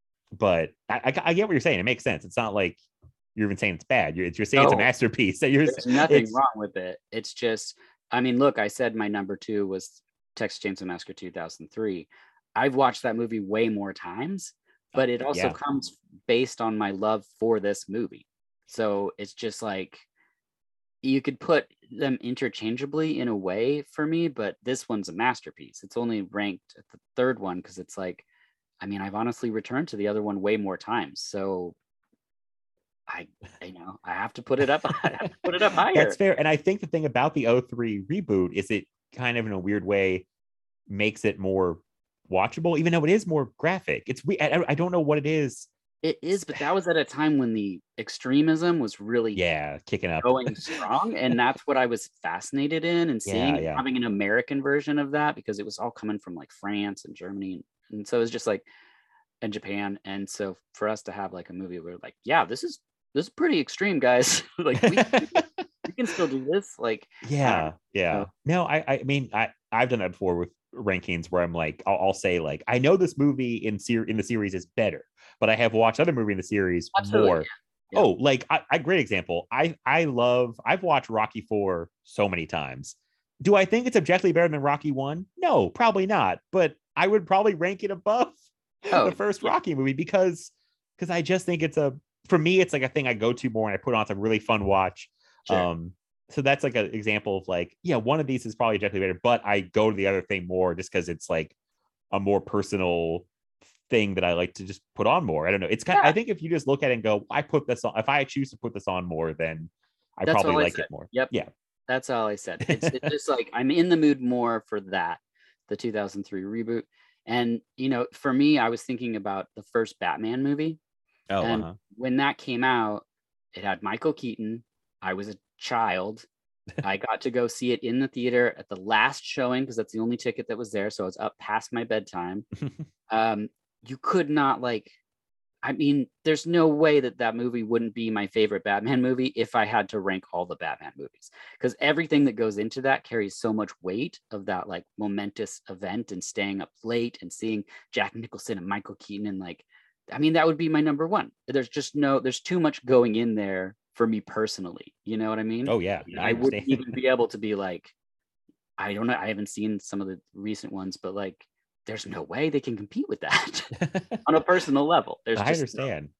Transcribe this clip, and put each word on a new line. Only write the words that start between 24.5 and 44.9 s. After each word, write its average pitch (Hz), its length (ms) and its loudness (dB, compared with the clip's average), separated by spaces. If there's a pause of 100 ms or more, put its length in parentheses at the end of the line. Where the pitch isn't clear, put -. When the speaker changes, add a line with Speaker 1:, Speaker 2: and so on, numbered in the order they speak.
Speaker 2:
this 127 260 -4
one's 104 200 -4
a 85 40 -10
masterpiece. 110 720 -4
It's 101 140 -12
only 117 260 -2
ranked 98 560 -6
at - 140 -20
the - 60 -20 (180)
third 127 240 0
one 90 200 -6
'cause - 180 -16
it's - 200 -16
like, 92 260 -8 (560)
I 95 60 -10
mean, 101 140 -6
I've 98 160 -8
honestly 117 340 -4
returned 120 380 -4
to 110 80 -12
the 101 120 -2
other 107 140 -2
one 101 180 -4
way 104 160 0
more 95 220 -4
times. 95 440 -6
So 95 520 -6 (1300)
I, - 220 -12 (340)
you 92 100 -16
know, 90 320 -18
I 87 100 -8
have 98 200 -6
to 117 80 -12
put 135 180 0
it 135 100 4
up, 151 140 2
<laughs> 147 200 -2
I 151 60 2 (100)
have 175 100 -6
to - 140 -20
put 269 100 0
it 180 80 2
up 202 100 6
Speaker 1:
<laughs> - 20 -2
Speaker 2:
higher. 226 200 4
Speaker 1:
That's - 220 4
fair. 190 220 4
And 151 100 4
I 156 80 4
think 190 240 0
the 175 60 -10
thing 156 180 0
about 131 300 2
the 120 140 0
oh 123 120 6
three 117 420 -4
reboot 101 520 2
is 95 160 -2
it 104 160 0 (280)
kind 120 220 -2
of 110 100 0
in 107 60 -4
a 95 60 -2
weird 95 260 -2
way 95 420 2 (600)
makes 104 360 -2
it 101 140 0
more 95 420 0 (500)
watchable, 147 480 0
even 165 140 2
though 165 120 4
it 160 60 4
is 202 160 4
more 151 320 -2
graphic. 170 480 -2
It's 113 180 -6
we-, 185 160 0
I, 151 280 2
I 147 60 2
don't 175 180 -2